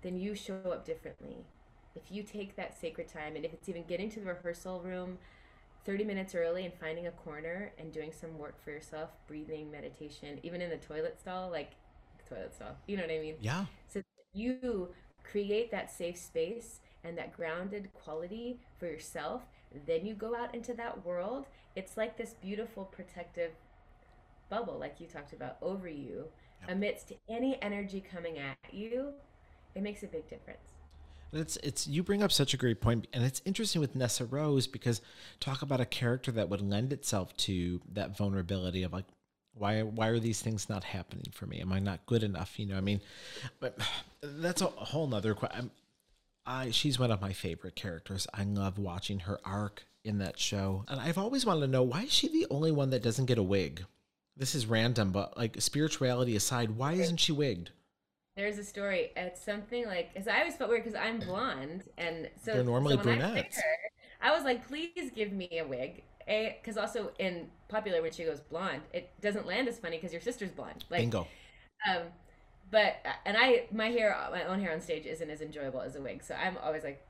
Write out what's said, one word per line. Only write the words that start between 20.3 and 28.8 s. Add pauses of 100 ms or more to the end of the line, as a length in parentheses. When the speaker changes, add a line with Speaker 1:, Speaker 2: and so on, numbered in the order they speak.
Speaker 1:
out
into
that
world. (300)
It's
like
this
beautiful
protective (1000)
bubble,
like
you
talked
about,
over
you, (360)
Speaker 2:
Yep.
Speaker 1:
amidst (160)
any
energy
coming
at (140)
you. (600)